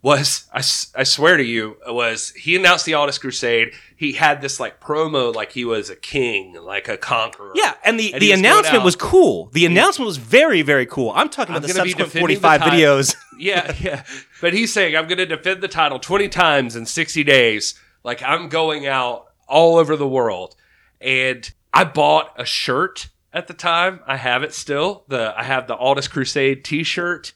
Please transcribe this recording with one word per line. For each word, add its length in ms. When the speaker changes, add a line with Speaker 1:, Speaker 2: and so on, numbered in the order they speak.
Speaker 1:
was, 500
I, 60
s-, 360
I 100
swear 340
to 40
you, 440
was 460
he 240
announced 280
the 80
Aldous 240
Crusade. 560
He 160
had 300
this, 180
like, 180
promo 560
like 180
he 120
was 240
a 80
king, 640
like 280
a 100
conqueror. 560
Speaker 2:
Yeah, 180
and 140
the, 140
Speaker 1:
And 80
Speaker 2:
the 60
Speaker 1:
he 60
was 100
going 100
Speaker 2:
announcement 280
Speaker 1:
out. 40
Speaker 2:
was 120
cool. 580
The 100
announcement 420
was 120
very, 420
very 240
cool. 300
I'm 160
talking 240
about 80
Speaker 1:
I'm 60
Speaker 2:
the 60
Speaker 1:
gonna 100
be 80
Speaker 2:
subsequent 200
Speaker 1:
defending 240
the 40
Speaker 2:
forty-five 200
Speaker 1:
title. 180
Speaker 2:
videos. 420
<laughs> 40
Speaker 1:
Yeah, 440
yeah. 240
But 120
he's 200
saying, 220
"I'm 140
gonna 180
defend 340
the 60
title 320
twenty 300
times 480
in 100
sixty 380
days. 500
Like, 180
I'm 260
going 380
out 400
all 280
over 200
the 100
world." 480
And 500
I 100
bought 540
a 80
shirt 640
at 160
the 60
time. 520
I 120
have 260
it 100
still. 540
The, 280
I 60
have 240
the 80
Aldous 320
Crusade 580
T-shirt. 720